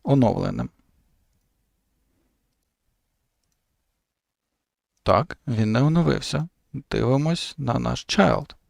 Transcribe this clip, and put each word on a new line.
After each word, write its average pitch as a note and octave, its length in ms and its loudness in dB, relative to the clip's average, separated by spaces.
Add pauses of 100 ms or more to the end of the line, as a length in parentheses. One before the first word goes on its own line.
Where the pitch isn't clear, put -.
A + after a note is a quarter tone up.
оновленим. G#2+ 680 0 (4000)
Так, G#2+ 340 0 (100)
він A2 240 0
не A#2 100 2
оновився. D#3 680 0 (260)
Дивимось C3+ 840 -2
на B2 220 -2
наш A#2+ 260 -4
child. - 500 0 (140)